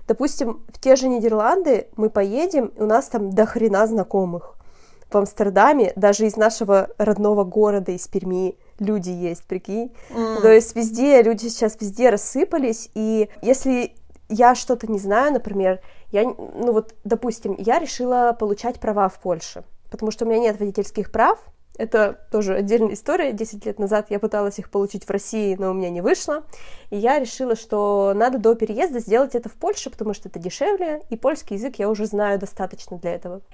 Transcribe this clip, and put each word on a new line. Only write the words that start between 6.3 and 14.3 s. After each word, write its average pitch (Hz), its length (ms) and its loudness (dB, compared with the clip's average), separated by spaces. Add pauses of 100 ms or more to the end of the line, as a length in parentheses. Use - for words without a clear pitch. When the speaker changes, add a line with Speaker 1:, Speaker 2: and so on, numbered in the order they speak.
Speaker 1:
нашего 202 520 2 (100)
родного 208 460 4
города, 202 480 0
из 180 160 -8
Перми, 185 480 -2 (240)
люди 202 300 -2
есть, 175 340 -6
прикинь. 202 500 -6 (160)
Speaker 2:
М. 220 320 -2
Speaker 1:
То 220 100 10
есть 226 220 6
везде, 233 480 6
люди 226 240 2
сейчас 226 340 -2
везде 220 300 2
рассыпались, 269 840 -2
и 220 340 0 (120)
если 254 540 0 (340)
я 240 280 6